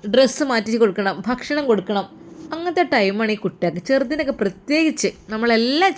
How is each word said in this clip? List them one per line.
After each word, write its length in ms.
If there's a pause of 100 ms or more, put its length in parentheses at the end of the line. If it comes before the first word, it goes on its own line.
(140)
ഡ്രസ്സ് 360
മാറ്റി 320
കൊടുക്കണം, 340 (120)
ഭക്ഷണം 420
കൊടുക്കണം. 360 (480)
അങ്ങനത്തെ 300 (100)
ടൈമാണ് 420
ഈ 100
കുട്ടികൾക്ക്. 440
ചെറുതിനൊക്കെ 520
പ്രത്യേകിച്ച് 680 (240)
നമ്മളെല്ലാം 640